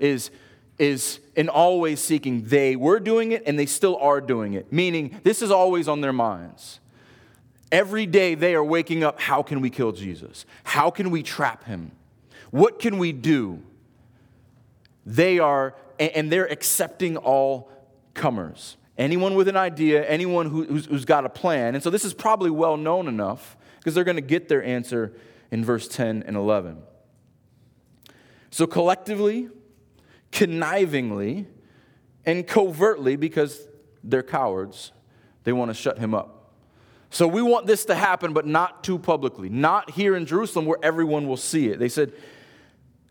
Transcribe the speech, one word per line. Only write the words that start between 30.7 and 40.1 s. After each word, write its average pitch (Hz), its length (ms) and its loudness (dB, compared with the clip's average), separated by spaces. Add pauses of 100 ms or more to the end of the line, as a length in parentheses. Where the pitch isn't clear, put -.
and 175 200 -2
covertly, 165 720 2
because 147 500 -4 (380)
they're 127 180 0
cowards, 104 720 -6 (520)
they 120 80 0
wanna 120 200 -2
shut 113 260 -4
him 110 160 -2
up. - 380 -8 (560)
"So 170 200 2
we 185 120 0
want 240 260 2
this 208 200 4
to 196 80 2
happen, 180 380 0
but 151 140 0
not 165 360 0
too 185 160 -4
publicly, 139 500 -2
not 156 440 0
here 196 240 2